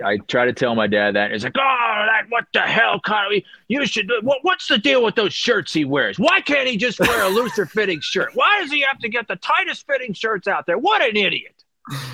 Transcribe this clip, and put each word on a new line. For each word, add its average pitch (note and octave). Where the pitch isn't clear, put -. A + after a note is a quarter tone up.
I G2+
try B2
to B2
tell A#2+
my A2
dad G#2
that. G#2
He's G#2+
like, -
"Oh, A#3+
that, A3
what A#3
the G#3
hell, G#3
Kyle? G3+
You C#4
should, G#3
what, C4
what's F4+
the C#4
deal C4
with G#3+
those G3+
shirts G#3
he D#3
wears? C3
Why E4
can't C#4
he B3+
just G#3+
wear A3+
a F#3+
looser G#3
fitting F#3+
shirt? -
Why F#4
does D4
he D4
have C#4
to A#3
get A3+
the -
tightest D#4+
fitting B3+
shirts G#3+
out E3+
there? F3
What F#4+
an G#3+
idiot." F3